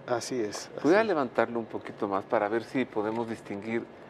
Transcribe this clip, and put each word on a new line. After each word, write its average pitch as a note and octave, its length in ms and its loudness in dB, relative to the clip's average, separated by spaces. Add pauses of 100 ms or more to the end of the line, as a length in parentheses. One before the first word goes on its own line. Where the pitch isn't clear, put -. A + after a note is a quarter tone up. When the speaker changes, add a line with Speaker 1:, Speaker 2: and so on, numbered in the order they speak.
(120)
Speaker 1:
Así B2 280 -2
es, G#2 340 -4
así - 80 -8
Speaker 2:
¿Pudiera F3+ 200 8
Speaker 1:
es. A3+ 60 2
Speaker 2:
levantarlo A#2+ 500 2
un A2+ 80 -2
poquito - 420 -6
más G2 160 2
para G#2 240 4
ver A2+ 160 2
si C3 200 0
podemos A2+ 440 0
distinguir A2 560 -4 (260)